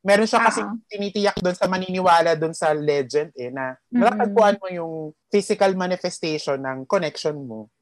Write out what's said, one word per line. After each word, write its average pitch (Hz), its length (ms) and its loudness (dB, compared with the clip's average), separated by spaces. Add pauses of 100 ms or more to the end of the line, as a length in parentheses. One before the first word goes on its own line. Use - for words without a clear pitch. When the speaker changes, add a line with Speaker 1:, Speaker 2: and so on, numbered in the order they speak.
Speaker 1:
Meron 202 280 4
siya 226 120 2
Speaker 2:
Ah, 233 80 4
Speaker 1:
kasing 214 200 -2
Speaker 2:
ah. 214 160 -6
Speaker 1:
tinitiyak 202 520 -2
dun 180 200 -2
sa - 80 0
maniniwala 180 720 2
dun 165 160 -2
sa 160 200 0
legend 147 640 0
eh, 123 120 -8
na 131 240 -6 (160)
Speaker 2:
Mm-mm. 240 160 2
Speaker 1:
matatagpuan 214 520 4
mo 190 120 -10
yung 165 260 -6 (340)
physical 196 440 2
manifestation 175 880 -4
ng 131 240 -8
connection 156 560 -4
mo 110 420 -14